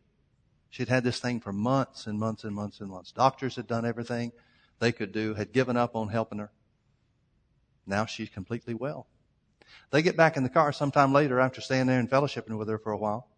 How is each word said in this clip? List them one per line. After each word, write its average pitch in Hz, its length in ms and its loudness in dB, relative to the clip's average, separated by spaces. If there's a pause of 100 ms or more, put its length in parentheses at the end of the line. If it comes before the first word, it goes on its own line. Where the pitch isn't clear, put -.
(680)
She'd 117 220 -6
had 127 120 4
this 120 160 0
thing 123 220 -4
for 101 140 -8
months 127 520 -2
and 104 120 -4
months 110 260 -4
and 107 100 -8
months 104 260 -8
and 101 100 -12
months. 90 220 -16
Doctors 127 440 0
had 117 100 -8
done 117 200 -2
everything 117 460 -6 (460)
they 117 140 2
could 104 180 -8
do, 110 220 -2
had 104 220 -6
given 127 240 2
up 120 180 0
on 110 120 -2
helping 110 300 -4
her. 107 140 -12 (1300)
Now 101 180 0
she's 110 240 -8
completely 113 460 -10
well. 127 320 -8 (840)
They 147 120 4
get 170 160 2
back 160 180 6
in 139 60 0
the 127 80 0
car 151 200 4
sometime 139 440 4
later 139 260 4
after 127 220 2
staying 131 240 0
there 127 120 4
and 120 120 0
fellowshipping 123 480 0
with 107 100 -4
her 110 100 -2
for 107 140 -6
a 104 60 -2
while, 107 280 -4 (120)